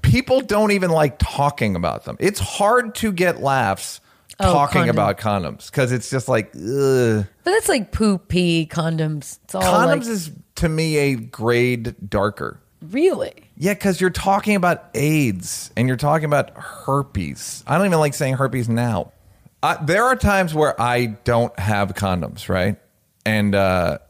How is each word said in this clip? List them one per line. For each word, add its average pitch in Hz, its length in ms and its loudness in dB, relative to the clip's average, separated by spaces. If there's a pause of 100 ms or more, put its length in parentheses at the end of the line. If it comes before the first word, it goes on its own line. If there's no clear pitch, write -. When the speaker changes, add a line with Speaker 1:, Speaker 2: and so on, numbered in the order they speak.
Speaker 1:
People 254 400 2
don't 214 320 0
even 185 180 0
like 160 280 2
talking 135 580 0
about 82 280 -4
them. - 140 -12
It's 202 220 0
hard 226 560 0
to 220 160 -2
get 175 300 0
laughs 123 580 -2 (400)
Speaker 2:
Oh, 190 100 4
Speaker 1:
talking 143 360 4
Speaker 2:
condom. 117 100 2
Speaker 1:
about 101 220 0
condoms 95 520 -4
'cause 123 220 0
it's 123 180 -4
just 131 160 -4
like, 113 200 0 (100)
ugh. 120 720 2 (180)
Speaker 2:
But 349 60 0
that's 427 180 2
like 262 240 0
poop, 208 360 0
pee, 170 400 2
condoms. 160 760 -4
It's - 100 -12
all 185 80 -4
Speaker 1:
Condoms 185 240 4
Speaker 2:
like - 200 2
Speaker 1:
is, 190 240 -6 (260)
to 170 120 0
me, 156 280 0
a 139 200 2
grade 120 760 0 (140)
darker. 101 500 -2 (220)
Speaker 2:
Really? 262 540 -2 (240)
Speaker 1:
Yeah, 190 160 0
'cause 190 260 -2
you're 185 100 2
talking 202 460 0
about 175 380 0
aids 135 840 -2
and 120 100 2
you're 127 120 0
talking 151 260 0
about 147 320 0
herpes. - 1120 -6
I 135 80 0
don't 196 100 2
even 175 140 2
like 147 140 0
saying 131 200 -2
herpes 127 360 -2
now. 117 420 -2 (500)
I, 156 220 0
there 185 220 2
are 262 100 2
times 190 380 2
where 151 260 2
I 123 260 2 (180)
don't 117 340 0
have 101 360 0
condoms, 90 540 -4
right? 92 280 0 (500)
And, 104 280 0
uh, 92 440 2 (120)